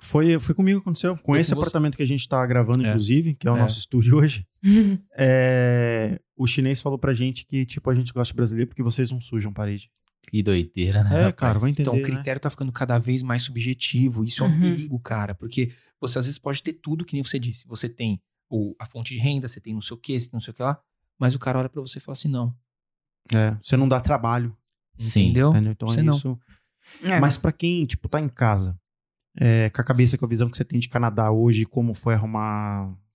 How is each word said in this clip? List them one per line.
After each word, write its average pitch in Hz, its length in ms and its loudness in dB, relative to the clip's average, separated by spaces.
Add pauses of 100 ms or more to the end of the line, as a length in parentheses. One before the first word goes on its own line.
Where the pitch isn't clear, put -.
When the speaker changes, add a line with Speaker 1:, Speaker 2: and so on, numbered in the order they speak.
Speaker 1:
Foi, 160 380 2
foi - 140 0
comigo 196 260 2
que 190 40 -10
aconteceu. 180 340 -2
Com - 140 -4
Speaker 2:
Foi 143 80 4
Speaker 1:
esse 165 120 2
Speaker 2:
com 143 40 0
você? 143 60 0
Speaker 1:
apartamento 151 360 0
que 151 60 -2
a 135 40 2
gente 135 220 -2
tá 127 160 0
gravando, 123 400 2
Speaker 2:
É. 113 40 0
Speaker 1:
inclusive, 120 440 2
que - 140 -6
é 120 40 2
o 120 60 2
Speaker 2:
É. - 20 4
Speaker 1:
nosso 110 200 2
estúdio 123 380 4
hoje, 139 280 2 (160)
Speaker 3:
<laughs> 202 560 4
Speaker 1:
é, 123 1000 2 (160)
o 131 120 -2
chinês 131 340 0
falou 139 180 -2
pra 135 140 2
gente 127 320 -4
que, 135 200 -2
tipo, - 240 -6
a 127 60 4
gente 123 180 0
gosta 123 200 -2
de - 20 -14
brasileiro 117 340 0
porque - 140 -6
vocês 120 280 0
não 127 100 -6
sujam 107 320 -6
parede. 101 360 -6 (400)
Speaker 4:
Que 107 120 0
doideira, 95 640 0
né, 101 60 2
Speaker 1:
É, 143 80 2
Speaker 4:
rapaz? 175 180 2
Speaker 1:
cara, 113 240 0
vai 120 100 0
entender, 147 200 -2
Speaker 2:
Então, 120 40 -2
o 123 40 2
Speaker 1:
né? 135 60 -2
Speaker 2:
critério 135 380 -6
tá 147 80 -4
ficando 135 220 -8
cada 123 260 -2
vez 123 240 0
mais 123 220 -2
subjetivo. 123 800 -2
Isso 120 200 -2
é - 40 2
um 180 40 4
Speaker 3:
Uhum. 156 80 2
Speaker 2:
perigo, 151 400 0
cara. 104 360 -6
Porque 120 360 -4 (300)
você, 127 160 -4
às 127 80 -4
vezes, 143 140 -6
pode 139 240 -8
ter 160 100 -8
tudo, 160 320 -8
que - 80 -18
nem 143 100 -4
você - 160 -4
disse. 120 280 -8
Você 120 200 -6
tem 113 320 -4 (300)
o, 104 300 -4
a 110 80 -14
fonte 117 260 -12
de 123 60 -8
renda, 135 280 -2
você - 140 -10
tem 110 120 -10
não 107 80 -6
sei - 140 -8
o 120 40 -18
quê, 131 200 -4
você 120 80 -6
tem - 60 -18
não 120 60 -6
sei 110 120 -10
o - 40 -16
que - 80 -10
lá. 143 160 -4 (400)
Mas 131 160 2
o 135 40 -6
cara 127 200 -2
olha 131 100 -2
pra 151 120 -12
você 135 180 -8
e - 20 -16
fala 143 120 -12
assim, 139 140 -4
"Não." 123 260 -2 (800)
Speaker 1:
É, 110 300 2
você - 160 0
não 135 100 4
dá 127 140 2
trabalho. 117 540 -2 (420)
Speaker 4:
Sim. 110 280 2
Speaker 2:
Entendeu? 123 260 4
Speaker 1:
Entendeu? 107 200 2
Então 110 160 -8
Speaker 2:
Você 117 120 0
Speaker 1:
é 156 40 4
Speaker 2:
não. 156 120 4
Speaker 1:
isso. 131 240 -4 (640)
Speaker 3:
É. 180 160 0
Speaker 1:
Mas 143 180 2
pra 160 140 0
quem, 170 340 -2
tipo, - 240 -6
tá 151 100 -2
em 151 100 -2
casa, 98 480 0 (600)
é, 113 300 4
com - 120 -4
a - 20 0
cabeça, 127 340 2
com 127 80 -4
a 117 40 -2
visão 117 200 0
que 120 80 -8
você 123 80 -4
tem - 140 -2
de 120 100 -4
Canadá 113 420 0
hoje, 110 340 4
como 117 280 -2
foi 117 220 -2
arrumar, 104 800 -4 (200)